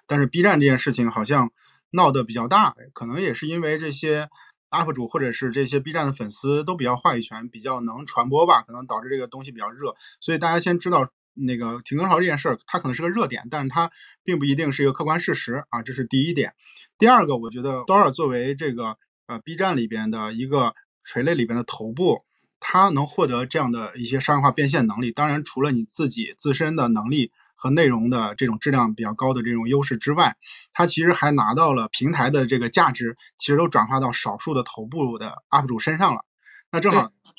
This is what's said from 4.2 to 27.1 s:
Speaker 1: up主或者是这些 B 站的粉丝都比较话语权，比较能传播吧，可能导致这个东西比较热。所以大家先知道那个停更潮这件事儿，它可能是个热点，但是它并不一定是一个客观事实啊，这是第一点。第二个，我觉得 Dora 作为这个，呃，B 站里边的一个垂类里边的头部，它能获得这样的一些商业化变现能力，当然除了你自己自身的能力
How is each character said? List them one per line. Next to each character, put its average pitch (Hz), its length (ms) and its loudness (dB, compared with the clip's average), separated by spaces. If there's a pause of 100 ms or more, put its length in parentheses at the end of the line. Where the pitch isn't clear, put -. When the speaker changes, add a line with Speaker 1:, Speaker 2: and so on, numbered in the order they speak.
Speaker 1:
up 160 240 0
主 123 140 -6
或 123 120 -4
者 127 140 -2
是 131 180 -4
这 135 140 0
些 139 140 -2
B 147 120 -8
站 156 140 -2
的 139 80 -2
粉 110 160 -8
丝 143 340 -2
都 147 120 -4
比 120 100 -4
较 123 100 2
话 120 220 0
语 117 60 -6
权， 113 260 -12
比 113 120 -18
较 127 200 -6
能 117 240 -8
传 123 240 -2
播 151 160 4
吧， 139 160 6
可 117 100 -20
能 123 140 -14
导 117 160 -6
致 127 80 -14
这 135 80 -2
个 127 100 -6
东 135 160 -16
西 139 80 -16
比 113 80 -18
较 107 120 -6
热。 127 240 -8 (260)
所 165 120 -4
以 156 40 0
大 165 140 0
家 170 80 2
先 175 180 0
知 180 140 -2
道 165 180 2 (240)
那 127 240 -4
个 117 260 -6
停 139 140 -4
更 185 100 0
潮 170 120 4
这 180 60 4
件 151 120 0
事 139 120 -2
儿， 117 180 -2
它 180 100 -4
可 160 100 -4
能 127 60 -2
是 139 80 -6
个 170 80 -2
热 202 160 0
点， 120 240 -10
但 147 140 -2
是 131 60 -4
它 165 200 0 (340)
并 175 140 0
不 143 80 0
一 139 80 2
定 147 180 0
是 139 120 -2
一 - 20 4
个 135 80 4
客 160 100 -6
观 156 160 0
事 - 140 -2
实 123 360 -6
啊， 117 120 -4
这 127 120 -12
是 127 120 -4
第 139 240 2
一 170 60 -2
点。 113 180 -2 (460)
第 214 80 8
二 120 180 8
个， 139 120 0
我 113 120 -8
觉 123 140 -10
得 131 220 -4
Dora 190 260 6
作 151 160 -2
为 127 260 -2
这 139 180 -4
个， 113 260 -6 (280)
呃， 117 140 -10
B 160 160 -12
站 180 220 0
里 117 100 0
边 110 240 -4
的 107 200 -6
一 117 140 -6
个 131 300 0 (280)
垂 - 200 -4
类 165 100 2
里 127 140 2
边 117 100 -2
的 120 60 -2
头 113 280 -10
部， 147 300 2 (380)
它 190 300 4
能 143 180 0
获 165 200 0
得 123 180 -2
这 127 140 -6
样 127 120 0
的 113 260 -6
一 120 80 -8
些 131 140 -2
商 147 180 2
业 139 60 2
化 139 80 6
变 143 180 0
现 139 160 4
能 107 160 0
力， 120 100 -2
当 147 160 0
然 147 160 -2
除 131 180 -6
了 143 100 2
你 117 120 0
自 147 240 -4
己 - 300 -6
自 143 160 -2
身 156 220 -2
的 135 120 0
能 113 220 0
力 139 220 0 (240)